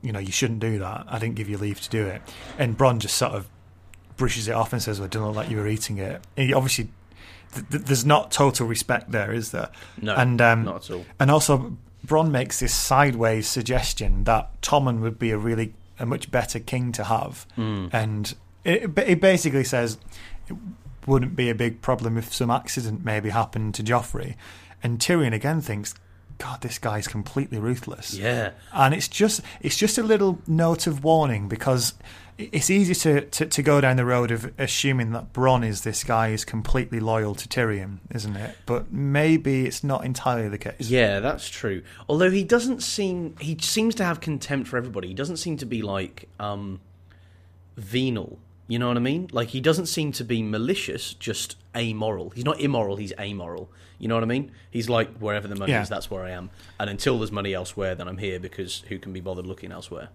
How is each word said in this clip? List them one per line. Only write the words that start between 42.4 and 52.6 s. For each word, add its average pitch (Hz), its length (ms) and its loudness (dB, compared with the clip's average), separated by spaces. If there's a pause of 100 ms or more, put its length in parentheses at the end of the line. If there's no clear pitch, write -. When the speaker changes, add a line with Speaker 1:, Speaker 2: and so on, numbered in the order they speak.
Speaker 2:
doesn't 240 380 2
seem, 180 580 -4
he 156 180 -4
seems 220 360 2
to 214 100 0
have 170 160 -2
contempt 143 480 -4
for 131 80 -2
everybody. 101 320 -6
He 95 40 -10
doesn't 147 240 -6
seem 160 200 -4
to 135 80 -8
be, 113 160 -4
like, 98 480 -6 (100)
um, 101 400 -6 (960)
venal. 113 640 -4 (280)
You 113 100 -2
know 123 100 0
what 123 100 2
I 120 40 2
mean? 156 300 -2
Like, 117 180 -2
he 131 120 -6
doesn't 160 260 2
seem 151 260 -2
to 127 100 -6
be 113 200 0
malicious, 110 720 -2
just - 400 -6 (200)
amoral. 110 540 -4
He's 117 160 -8
not 151 160 0